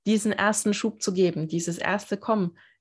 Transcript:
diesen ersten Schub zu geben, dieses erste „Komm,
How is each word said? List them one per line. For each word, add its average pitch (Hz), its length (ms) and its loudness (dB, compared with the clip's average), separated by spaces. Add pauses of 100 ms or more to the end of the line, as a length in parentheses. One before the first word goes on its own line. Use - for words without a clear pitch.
diesen 214 260 2
ersten 208 420 2
Schub - 280 -4
zu 202 100 -2
geben, 175 360 2
dieses 170 300 -4
erste 196 380 -4
„Komm, 202 400 -2 (240)